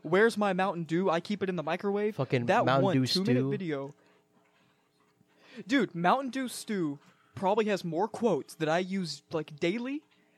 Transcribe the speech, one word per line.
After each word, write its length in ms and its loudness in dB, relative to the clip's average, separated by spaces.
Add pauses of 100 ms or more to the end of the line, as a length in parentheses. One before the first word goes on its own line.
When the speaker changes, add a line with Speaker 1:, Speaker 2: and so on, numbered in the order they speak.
Speaker 1:
"Where's 340 4
my 160 0
Mountain 320 -2
Dew? 260 2
I 100 2
keep 220 -6
it 60 0
in 80 -2
the 60 -2
microwave." 540 -2
Speaker 2:
Fucking 300 0
Speaker 1:
That 180 4
Speaker 2:
Mountain 200 4
Speaker 1:
one 120 4
Speaker 2:
Dew 100 4
Speaker 1:
two-minute 340 2
Speaker 2:
stew. 100 0
Speaker 1:
video. 440 -4 (1700)
Dude, 280 0
Mountain 360 2
Dew 180 -6
Stew 500 -4 (360)
probably 320 2
has 180 0
more 220 0
quotes 500 -2
that 120 -2
I 100 2
use, 440 -4 (100)
like, 260 -6
daily 440 -2 (360)